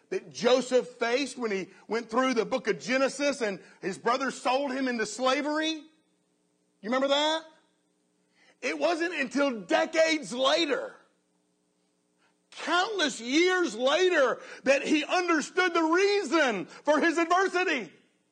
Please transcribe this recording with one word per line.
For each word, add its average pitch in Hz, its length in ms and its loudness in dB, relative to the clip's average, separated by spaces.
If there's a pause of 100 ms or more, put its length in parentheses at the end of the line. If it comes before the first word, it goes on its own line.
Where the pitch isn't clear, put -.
(100)
that 185 220 -8
Joseph 247 560 2 (120)
faced 247 380 -2
when 233 120 -4
he 196 200 -4 (180)
went 226 220 -4
through 262 240 2
the 220 120 0
book 240 220 -4
of 190 120 0
Genesis 262 600 0
and 202 220 -4 (180)
his 180 160 -6
brothers 254 420 -2
sold 269 320 0
him 262 160 -4
into 233 180 -2
slavery? 294 680 0
You - 1160 -16
remember 262 180 0
that? 302 360 2 (1200)
It 302 160 -4
wasn't 330 380 0
until 269 460 -2
decades 320 720 0
later, 262 640 0 (1600)
countless 359 680 -2
years 311 560 0
later, 285 680 2 (220)
that 269 200 2
he 302 220 0
understood 339 680 0
the 339 100 2
reason 320 840 2
for - 340 0
his 311 180 2
adversity. 349 720 0 (400)